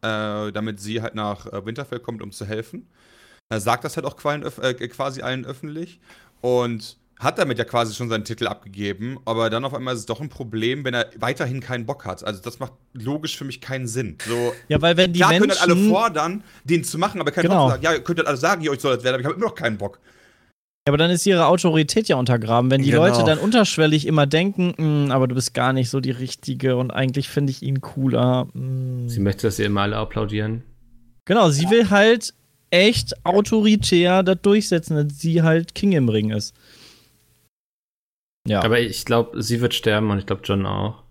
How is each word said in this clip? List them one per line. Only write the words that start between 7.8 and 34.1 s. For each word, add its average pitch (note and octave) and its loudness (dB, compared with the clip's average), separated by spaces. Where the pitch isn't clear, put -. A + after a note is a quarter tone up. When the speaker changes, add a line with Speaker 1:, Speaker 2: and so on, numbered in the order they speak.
Speaker 1:
schon A#2+ -8
seinen A2 -4
Titel A#2 -6
abgegeben, G2+ -8
aber A2+ 0
dann A#2 -4
auf C3 -6
einmal B2+ -6
ist A#2 -10
es A#2+ -14
doch A#2 -6
ein D3+ -10
Problem, A#2+ -4
wenn B2+ -4
er A#2 -2
weiterhin B2+ -4
keinen B2 -8
Bock C#3 -10
hat. F#2 -10
Also G2 -8
das - -14
macht C3+ -12
logisch D3 -8
für C#3+ -12
mich B2+ -12
keinen C3 -8
Sinn. A#2 -6
So, A#2+ -4
Speaker 2:
Ja, D3 2
weil E3+ 4
wenn F3+ 4
die F3 0
Speaker 1:
klar F#3 6
können G3 4
halt F3+ 0
alle F3 6
Speaker 2:
Menschen G3 4
Speaker 1:
fordern, G3 0
den D#3+ 2
zu - -8
machen, F#3+ -2
aber D3 -2
keinen F3 0
Speaker 2:
Genau. F3+ 4
Speaker 1:
Bock C#3 6
zu B2 4
sagen. - -4
Ja, D#3+ 2
ihr C#3 -2
könnt E3+ -2
halt D3+ 0
alle C#3+ 0
sagen, E3+ 0
ihr D3+ 0
euch C3+ -4
soll C3 2
das A#2+ -8
werden, B2+ 2
aber C3 -4
ich C3 -4
hab D#3+ -4
immer A3 -2
noch - -6
keinen A#2 -4
Bock. G2+ -10
Speaker 2:
Ja, C#3+ 2
aber D3 2
dann E3 4
ist F3 0
ihre F3 4
Autorität E3 2
ja D#3+ 4
untergraben, A#2+ 2
wenn C3+ 4
die C#3 4
Speaker 3:
Genau. C3 6
Speaker 2:
Leute A#2 4
dann D#3 4
unterschwellig D#3+ 2
immer D3+ 4
denken, D#3+ 0
„Mm, C3+ 0
aber C3 2
du B2 -2
bist B2+ -4
gar B2+ 0
nicht B2+ 0
so C3+ -2
die C3 -4
Richtige B2+ -4
und B2+ -2
eigentlich C3 -2
finde C#3+ -2
ich - -10
ihn C3+ -2
cooler.“ B2+ 0
Mm. B2+ -6
Speaker 4:
Sie A#2 -4
möchte, G2+ 0
dass F#2+ -2
ihr G#2+ -2
immer G2+ 0
alle G#2 -2
applaudieren. G#2+ -4
Speaker 2:
Genau, G3 4
sie D3+ 0
will A3+ 6
halt G#3+ 4
echt - 2
autoritär G3 4